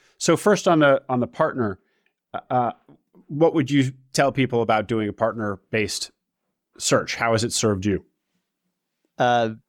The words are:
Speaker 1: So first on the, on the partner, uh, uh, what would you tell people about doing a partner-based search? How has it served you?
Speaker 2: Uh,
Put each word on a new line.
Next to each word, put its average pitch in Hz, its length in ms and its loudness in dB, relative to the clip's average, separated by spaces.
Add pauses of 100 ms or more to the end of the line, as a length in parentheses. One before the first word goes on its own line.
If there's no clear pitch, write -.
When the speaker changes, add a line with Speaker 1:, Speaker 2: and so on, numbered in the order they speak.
(180)
Speaker 1:
So 165 180 2
first 202 320 2
on 170 100 4
the, 139 300 4
on 127 100 0
the 120 80 -2
partner, 120 540 -4 (520)
uh, - 160 -8
uh, 123 240 -2 (540)
what 151 280 0
would 143 140 0
you 135 220 2 (220)
tell 139 180 2
people 120 320 0
about 107 240 0
doing 110 220 -2
a 104 40 -6
partner-based 107 1000 -4 (680)
search? - 380 -2
How 117 160 0
has 110 100 2
it 120 100 -4
served 101 320 0
you? 95 200 0 (1120)
Speaker 2:
Uh, 120 360 0 (140)